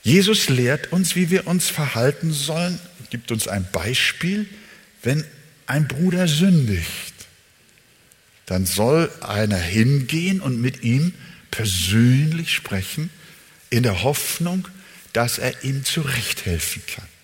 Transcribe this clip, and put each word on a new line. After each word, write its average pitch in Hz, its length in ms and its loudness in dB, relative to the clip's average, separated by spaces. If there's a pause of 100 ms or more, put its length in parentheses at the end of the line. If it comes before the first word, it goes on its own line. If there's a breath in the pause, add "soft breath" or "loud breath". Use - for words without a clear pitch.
Jesus 190 440 4
lehrt 127 420 2
uns, 175 240 0
wie 175 160 2
wir 180 160 0
uns 175 220 0
verhalten 143 640 0
sollen, 160 480 -4 (300)
gibt 120 220 -8
uns 110 160 -2
ein 95 240 -4
Beispiel, 165 760 -2 (540 loud breath)
wenn 151 240 0 (400)
ein 143 220 0
Bruder 180 400 2
sündigt. 147 880 2 (1300)
Dann 92 220 0
soll 120 420 2 (120)
einer 104 360 0
hingehen 139 840 2
und 123 200 -2
mit 127 220 -4
ihm 139 320 2 (340 loud breath)
persönlich 120 1040 2
sprechen, 123 560 -6 (600 loud breath)
in 113 100 2
der 98 220 0
Hoffnung, 170 640 -2 (460 loud breath)
dass 120 260 0
er 123 240 -4
ihm 135 200 -4
zurechthelfen 120 1040 -4
kann. - 220 -12 (160)